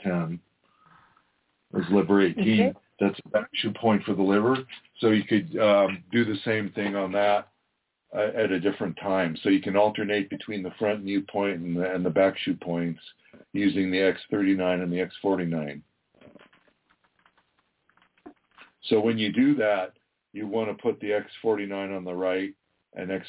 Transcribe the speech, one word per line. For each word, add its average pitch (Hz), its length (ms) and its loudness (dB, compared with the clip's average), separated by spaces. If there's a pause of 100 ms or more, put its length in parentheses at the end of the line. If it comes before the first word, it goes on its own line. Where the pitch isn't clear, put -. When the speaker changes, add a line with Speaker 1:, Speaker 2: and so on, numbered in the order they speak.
Speaker 1:
ten. 87 380 -2 (1300)
Is - 180 -2
liver 196 300 6
eighteen. 208 480 4
Speaker 2:
Okay. - 100 -6 (200)
Speaker 1:
That's 202 260 0
a - 40 -20
back 107 240 -2
shoe - 260 -4
point 107 240 2
for 104 120 -4
the 95 80 0
liver. 104 320 4 (460)
So 113 100 4
you 107 120 2
could, 95 360 0
um, 101 520 4
do 117 140 2
the 107 180 -2
same 110 280 -2
thing 101 240 -4
on 95 160 -2
that, 101 380 2 (680)
uh, 107 200 0
at 107 160 0
a 92 80 0
different 95 380 -2
time. 95 460 -2
So 101 60 2
you 98 120 4
can 98 160 -2
alternate 104 540 2
between 101 320 -8
the 92 160 -8
front 104 240 -2
new 98 180 -2
point 98 380 -2
and 85 180 -4
the, 92 160 -2
and 92 100 -2
the 92 60 0
back 95 300 4
shoe 90 160 -2
points 85 440 -4 (540)
using 95 380 0
the 92 80 0
X 92 200 2 (120)
thirty-nine 95 500 2
and 90 100 -4
the 87 80 -2
X 90 220 -4
forty-nine. 82 600 -2 (3000)
So 113 140 2
when 113 200 2
you 104 120 -2
do 135 240 4
that, 104 380 0 (400)
you 107 140 -8
wanna 107 260 -2
put 107 260 -4
the 104 140 -2
X 101 160 -2 (120)
forty-nine 101 500 -2
on 95 120 -6
the 90 120 -8
right 92 400 -2 (400)
and 95 160 -8
X 95 180 -6